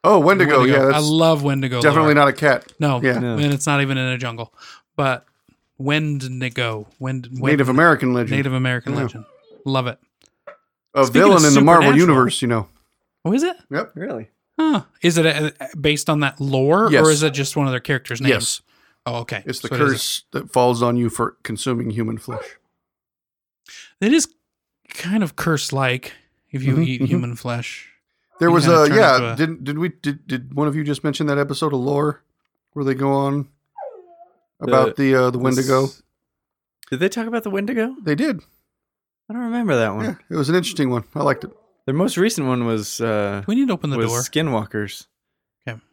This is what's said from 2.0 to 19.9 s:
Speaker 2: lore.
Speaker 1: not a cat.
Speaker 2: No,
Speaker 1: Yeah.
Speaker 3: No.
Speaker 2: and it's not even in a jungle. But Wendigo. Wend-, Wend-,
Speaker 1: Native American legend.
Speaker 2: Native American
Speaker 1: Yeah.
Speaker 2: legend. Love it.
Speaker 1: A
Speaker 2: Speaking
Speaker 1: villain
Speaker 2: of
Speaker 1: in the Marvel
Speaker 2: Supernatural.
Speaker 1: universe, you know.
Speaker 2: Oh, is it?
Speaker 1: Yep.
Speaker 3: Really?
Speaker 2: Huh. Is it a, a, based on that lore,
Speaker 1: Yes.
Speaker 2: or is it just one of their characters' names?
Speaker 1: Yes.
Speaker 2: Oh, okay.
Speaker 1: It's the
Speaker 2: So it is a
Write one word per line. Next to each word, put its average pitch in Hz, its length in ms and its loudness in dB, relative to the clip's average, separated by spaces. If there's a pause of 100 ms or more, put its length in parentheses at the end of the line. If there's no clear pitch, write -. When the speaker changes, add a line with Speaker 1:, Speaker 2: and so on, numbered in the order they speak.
Speaker 2:
lore. 147 120 6
Speaker 1:
not - 20 4
a 135 60 0
cat. 143 440 0
Speaker 2:
No, 139 240 0
Speaker 1:
Yeah. 123 180 2
Speaker 3:
No. 120 180 -2
Speaker 2:
and 143 160 0
it's 139 120 -6
not 143 140 0
even 135 160 -2
in 127 120 -4
a 127 100 -4
jungle. 117 340 -10 (440)
But 135 280 -2 (540)
Wendigo. 127 1080 -4 (100)
Wend-, 131 340 -8
Wend-, 123 100 -8
Speaker 1:
Native 139 280 2
American 135 420 4
legend. 123 240 -2
Speaker 2:
Native 135 160 -2
American 127 400 -2
Speaker 1:
Yeah. 123 100 -4
Speaker 2:
legend. 113 220 -8 (400)
Love 131 220 -2
it. 113 120 -8 (960)
Speaker 1:
A 139 120 4
Speaker 2:
Speaking 127 160 4
Speaker 1:
villain 196 160 8
Speaker 2:
of 156 60 6
Speaker 1:
in 143 100 6
the 143 80 8
Marvel 165 220 8
Speaker 2:
Supernatural. 139 120 6 (200)
Speaker 1:
universe, 123 260 2
you 123 60 -2
know. 110 200 -2 (560)
Speaker 2:
Oh, 175 80 -2
is 262 120 0
it? 349 120 -4 (140)
Speaker 1:
Yep. 165 240 -8
Speaker 3:
Really? 139 340 -12 (300)
Speaker 2:
Huh. 311 240 0 (180)
Is 175 160 2
it 165 80 2
a, 151 340 -2
a, - 180 -14
based 147 340 -2
on 151 100 0
that 139 180 -2
lore, 139 540 2
Speaker 1:
Yes. 147 140 6
Speaker 2:
or 156 40 6
is 151 120 2
it 156 80 0
just 135 260 -6
one 147 100 0
of 135 60 -2
their 127 80 -4
characters' 127 400 -6
names? 135 100 0
Speaker 1:
Yes. 113 300 -2 (460)
Speaker 2:
Oh, 120 140 -6
okay. 110 260 -10
Speaker 1:
It's - 140 -10
the 117 80 -10
Speaker 2:
So 139 80 -6
it 123 40 -2
is 147 80 4
a 135 40 0